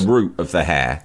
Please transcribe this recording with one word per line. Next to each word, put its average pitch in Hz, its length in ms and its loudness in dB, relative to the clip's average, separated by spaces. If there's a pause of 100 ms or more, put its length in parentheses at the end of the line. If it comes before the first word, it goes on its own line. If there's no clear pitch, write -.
the 95 60 2
root 113 300 2
of 82 140 -4
the 82 120 0
hair 69 400 -2